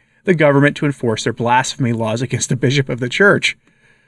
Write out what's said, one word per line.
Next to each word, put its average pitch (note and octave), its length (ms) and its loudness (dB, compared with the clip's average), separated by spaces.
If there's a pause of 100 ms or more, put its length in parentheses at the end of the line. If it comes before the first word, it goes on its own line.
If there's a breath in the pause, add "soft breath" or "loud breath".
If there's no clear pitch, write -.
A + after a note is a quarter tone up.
(240)
the F#3 100 2
government C#3+ 420 4
to D#3 100 -4
enforce A#2+ 380 -4
their A#2 100 -2
blasphemy A#2+ 580 0
laws A2+ 300 -4
against - 260 -6
the C3+ 80 -2
bishop C3+ 320 0
of A#2+ 120 -6
the B2 100 -4
church. - 480 2 (500)